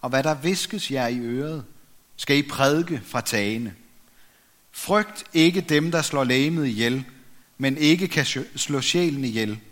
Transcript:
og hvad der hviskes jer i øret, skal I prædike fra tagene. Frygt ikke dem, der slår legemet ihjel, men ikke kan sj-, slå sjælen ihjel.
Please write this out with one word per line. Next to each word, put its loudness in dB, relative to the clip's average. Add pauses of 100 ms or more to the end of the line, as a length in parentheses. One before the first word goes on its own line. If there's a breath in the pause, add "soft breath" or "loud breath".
og -6
hvad 2
der 0
hviskes -4
jer 0
i -2
øret, -6 (520)
skal 2
I 0
prædike 2
fra -4
tagene. -2 (960 soft breath)
Frygt -2 (100)
ikke 6
dem, 2
der 0
slår 0
legemet 2
ihjel, 0 (520 soft breath)
men 0
ikke 4
kan 0
sj-, -6
slå -2
sjælen 0
ihjel. -2 (120)